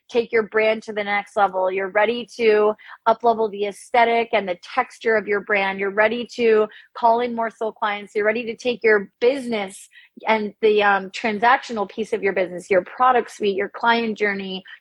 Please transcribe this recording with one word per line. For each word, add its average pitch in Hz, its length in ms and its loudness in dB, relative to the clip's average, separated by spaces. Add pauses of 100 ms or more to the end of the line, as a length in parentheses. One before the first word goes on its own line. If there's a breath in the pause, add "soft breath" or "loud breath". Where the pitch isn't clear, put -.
(120)
take 233 200 -2
your 226 120 2
brand 220 400 0
to 214 100 -14
the 208 100 -6
next 202 320 -4
level. 185 360 0
You're 190 180 -4
ready 214 380 0 (100)
to 214 380 4 (320 loud breath)
up-level 226 420 2
the 202 160 -4
aesthetic 233 680 0
and 202 160 0
the 180 140 -6
texture - 540 -2
of 208 120 -2
your 202 140 0
brand. 196 380 -2
You're 196 100 -2 (160)
ready 233 300 -2
to 220 320 2 (280 loud breath)
call 233 260 2
in 240 120 -4
more 226 160 -4
soul 220 220 -6
clients. 202 420 -8
You're 214 180 0
ready 233 140 -4
to 220 100 -8
take - 280 -6
your 214 260 2 (100)
business 240 720 -2 (380 soft breath)
and 214 340 0
the, 214 220 4
um, 196 260 0
transactional 226 800 0
piece 220 240 -6
of 202 80 -4
your 196 120 0
business, 180 360 -4
your 185 140 4
product 254 480 0
suite, 202 260 -2
your 196 120 -4
client 233 500 0
journey, 196 440 -4 (180 loud breath)